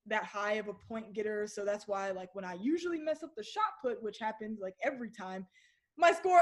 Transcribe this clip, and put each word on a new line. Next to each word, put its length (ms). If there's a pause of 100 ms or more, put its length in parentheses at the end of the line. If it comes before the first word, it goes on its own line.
that 160
high 300
of 140
a 60
point 400
getter, 340
so 180
that's 220
why, 240
like, 220
when 120
I 100
usually 440
mess 240
up 120
the 80
shot 380
put, 200
which 180
happens, 420
like, 120 (100)
every 280
time, 340 (520)
my 160
score, 280